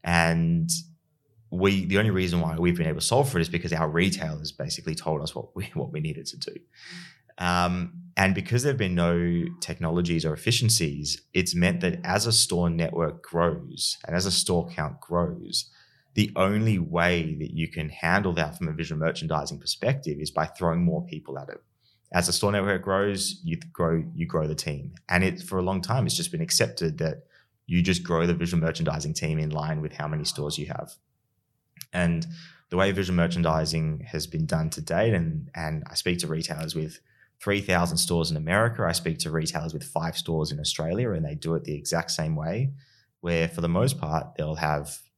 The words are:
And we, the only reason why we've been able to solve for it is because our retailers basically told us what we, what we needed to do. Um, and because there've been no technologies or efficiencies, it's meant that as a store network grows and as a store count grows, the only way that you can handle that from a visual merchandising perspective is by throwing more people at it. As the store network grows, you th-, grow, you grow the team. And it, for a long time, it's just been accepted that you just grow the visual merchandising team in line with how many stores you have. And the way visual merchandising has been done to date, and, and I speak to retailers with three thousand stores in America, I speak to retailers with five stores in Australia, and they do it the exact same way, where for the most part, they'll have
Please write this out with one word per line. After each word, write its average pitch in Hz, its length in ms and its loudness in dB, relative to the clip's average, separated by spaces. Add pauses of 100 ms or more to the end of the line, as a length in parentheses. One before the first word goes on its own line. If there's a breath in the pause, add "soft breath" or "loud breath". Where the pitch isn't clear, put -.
And 82 640 4 (800)
we, 95 360 4
the 95 100 2
only 107 140 6
reason 90 320 2
why 80 160 0
we've 87 180 4
been 80 100 0
able 78 140 -2
to - 60 -2
solve 135 240 4
for 87 80 0
it - 20 4
is 80 80 2
because 85 240 -2
our 80 160 2
retailers 78 640 0
basically 78 420 -6
told 80 280 -4
us 78 120 -8
what - 220 -10
we, 95 160 -8
what 71 200 -6
we 78 80 -6
needed 78 260 -6
to - 100 -12
do. - 180 -10 (840 loud breath)
Um, 90 640 2 (160)
and 95 160 4
because 117 280 0
there've 139 140 2
been 95 180 0
no 87 520 2 (140)
technologies 85 680 0
or 78 80 0
efficiencies, 78 880 0 (100)
it's - 220 2
meant 87 260 4
that 87 240 0
as 104 220 2
a 113 60 2
store 87 360 2
network 82 540 0
grows - 760 0 (100)
and - 80 -4
as 90 120 2
a 95 40 0
store 87 380 0
count 76 320 -6
grows, 87 680 -2 (440 soft breath)
the 107 220 2
only 104 420 2
way 82 640 2
that 76 120 -6
you 80 160 -2
can 78 200 -6
handle 90 460 2
that 78 220 -2
from 82 120 -4
a 78 40 -4
visual 78 260 -6
merchandising 78 600 -2
perspective 98 600 -2
is 76 120 -6
by 78 160 0
throwing 85 360 0
more 80 220 2
people 69 340 -10
at 69 100 -10
it. - 140 -14 (500 soft breath)
As 87 160 2
the 87 40 0
store 101 200 2
network 98 300 0
grows, 98 640 0
you 82 120 -2
th-, - 160 -14
grow, 82 300 2 (120)
you 82 120 -2
grow 80 200 0
the 78 80 -2
team. 71 400 -8 (160)
And 90 120 6
it, 90 200 0
for 95 160 -4
a 90 40 0
long 95 200 0
time, 120 240 0
it's - 100 0
just - 160 -4
been - 80 -4
accepted 85 580 0
that 78 260 -2 (420 soft breath)
you 87 160 4
just 87 200 2
grow 85 240 2
the 87 60 4
visual 85 300 0
merchandising 78 500 -2
team 78 260 -2
in 78 120 -2
line 78 320 -4
with 76 100 -6
how 76 160 -6
many 76 160 -4
stores 73 320 -4
you 76 120 -6
have. - 260 -10 (1000)
And 85 340 2 (440 loud breath)
the 87 60 0
way 98 160 6
visual 92 240 2
merchandising 80 880 2
has 76 200 -4
been 80 200 -2
done 80 240 0
to - 100 -10
date, 104 320 2
and, 80 420 0
and 78 360 -4
I 78 60 -6
speak 87 240 0
to 82 80 -4
retailers 80 460 -6
with 78 260 -6 (400 soft breath)
three 101 200 0
thousand 87 380 2
stores 85 320 2
in 78 80 0
America, 101 440 2
I 85 100 2
speak 82 260 -2
to 78 120 -2
retailers 80 440 -2
with 71 100 -8
five 82 320 -4
stores 78 360 -2
in 76 80 -6
Australia, 87 500 -2
and 80 160 -2
they 73 80 -6
do 80 200 -2
it 78 100 -2
the 78 100 -6
exact 80 380 -4
same 78 240 -2
way, 98 340 -2 (500 loud breath)
where 82 280 2
for - 120 -6
the 85 80 0
most 95 320 2
part, 78 360 -2
they'll 78 180 -2
have 76 420 -2 (220)